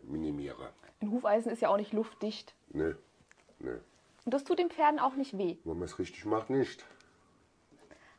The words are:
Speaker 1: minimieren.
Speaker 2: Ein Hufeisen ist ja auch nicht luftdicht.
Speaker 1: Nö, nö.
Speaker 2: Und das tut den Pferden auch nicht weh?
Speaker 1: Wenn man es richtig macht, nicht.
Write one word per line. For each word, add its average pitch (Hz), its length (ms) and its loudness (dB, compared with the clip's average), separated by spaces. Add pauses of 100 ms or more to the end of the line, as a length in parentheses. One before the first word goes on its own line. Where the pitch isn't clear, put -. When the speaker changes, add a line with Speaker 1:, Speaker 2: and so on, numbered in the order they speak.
Speaker 1:
minimieren. 73 640 -6 (340)
Speaker 2:
Ein 208 100 -2
Hufeisen 226 400 2
ist 226 100 -4
ja 214 80 4
auch 202 80 6
nicht 208 160 -2
luftdicht. 214 640 -4 (140)
Speaker 1:
Nö, 78 260 0 (640)
nö. 62 180 -6 (460)
Speaker 2:
Und 240 100 -2
das 277 120 2
tut 349 140 2
den 349 100 4
Pferden 302 300 4
auch 269 160 2
nicht 269 220 -4
weh? 180 280 0
Speaker 1:
Wenn 82 120 -2
man - 80 -2
es - 140 -8
richtig - 260 -6
macht, 110 240 0
nicht. - 360 0 (1300)